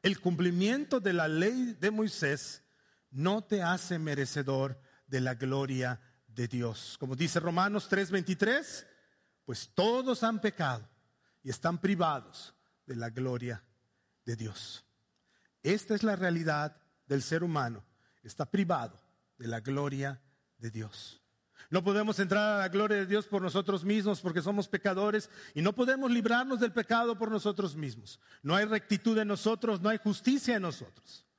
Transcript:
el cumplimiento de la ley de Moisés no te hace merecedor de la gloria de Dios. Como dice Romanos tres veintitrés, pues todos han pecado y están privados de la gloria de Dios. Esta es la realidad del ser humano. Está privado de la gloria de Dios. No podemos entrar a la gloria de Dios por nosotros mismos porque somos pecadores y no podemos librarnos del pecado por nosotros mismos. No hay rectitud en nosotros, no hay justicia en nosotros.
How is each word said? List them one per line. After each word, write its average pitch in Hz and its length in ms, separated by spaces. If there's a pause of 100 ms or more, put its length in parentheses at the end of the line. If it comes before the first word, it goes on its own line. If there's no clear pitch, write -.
el 190 180
cumplimiento 185 800
de 190 120
la 165 160
ley 220 500
de 185 120
Moisés 175 720 (480)
no 180 340
te 202 180
hace 175 360
merecedor 135 800 (260)
de 131 140
la 127 140
gloria 131 680 (260)
de 117 220
Dios. 120 500
Como 131 180
dice 170 240
Romanos 185 480
tres 196 220
veintitrés, 202 760 (580)
pues - 300
todos 247 480
han 226 180
pecado 135 480 (540)
y 131 80
están 165 280
privados 170 760 (320)
de 127 100
la 117 140
gloria 120 540 (600)
de 117 120
Dios. - 480 (760)
Esta 208 320
es 202 80
la 214 140
realidad 160 600 (300)
del 139 160
ser 160 200
humano. 131 420 (380)
Está 123 240
privado 170 540 (380)
de 117 100
la 113 120
gloria 139 600 (380)
de 113 120
Dios. - 520 (480)
No 175 120
podemos 202 360
entrar 208 360
a 202 40
la 190 100
gloria 208 300
de 196 80
Dios 202 200
por 196 160
nosotros 185 420
mismos 202 360
porque 175 220
somos 202 260
pecadores 202 600 (260)
y 147 60
no 196 140
podemos 254 360
librarnos 240 500
del 233 120
pecado 233 460
por 220 120
nosotros 196 460
mismos. 117 440 (220)
No 147 120
hay 202 100
rectitud 214 540
en 214 100
nosotros, 214 520
no 196 80
hay 220 100
justicia 247 580
en 196 60
nosotros. - 640 (120)